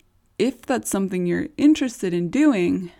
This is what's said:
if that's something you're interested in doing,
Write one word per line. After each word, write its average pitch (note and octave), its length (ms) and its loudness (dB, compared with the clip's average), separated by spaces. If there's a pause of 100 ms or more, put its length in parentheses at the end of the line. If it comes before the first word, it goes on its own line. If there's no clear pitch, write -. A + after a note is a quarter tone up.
(380)
if C4 260 -4
that's - 260 -4
something F#3+ 360 -4
you're F3 300 -2
interested C4 580 2
in F3 160 -2
doing, F#3 680 2